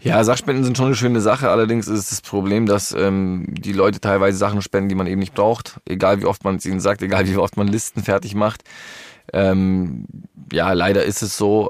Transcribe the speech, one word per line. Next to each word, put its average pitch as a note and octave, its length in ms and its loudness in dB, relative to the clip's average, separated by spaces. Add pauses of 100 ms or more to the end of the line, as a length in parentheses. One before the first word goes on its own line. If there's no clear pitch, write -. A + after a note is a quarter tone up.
Ja, - 240 2
Sachspenden B2+ 400 0
sind B2+ 140 0
schon C3 80 2
eine C3+ 100 2
schöne A#2+ 240 2
Sache, A2 300 2
allerdings A2 380 2
ist G#2 220 -2
das - 120 -8
Problem, G2+ 420 0
dass, G2+ 280 0
ähm, F#2+ 560 0
die - 260 -6
Leute F#2+ 260 2
teilweise G2 380 2
Sachen G2+ 240 0
spenden, G2 260 -2
die G2 60 0
man F#2+ 120 0
eben F#2 140 -2
nicht F#2+ 140 -4
braucht, A2 500 0
egal G2 380 0
wie G2 40 0
oft F#2+ 160 -2
man F#2+ 140 0
es F2+ 80 -8
ihnen F#2 160 -4
sagt, G2+ 220 0
egal F#2+ 260 0
wie F#2+ 80 0
oft F#2+ 220 0
man G2+ 100 0
Listen A2 340 -4
fertig G2 320 -2
macht. G#2+ 300 -2 (680)
Ähm, F#2 720 0 (480)
ja, F2 200 0
leider F#2 320 2
ist G2+ 160 -4
es G#2 160 -6
so, G#2 340 2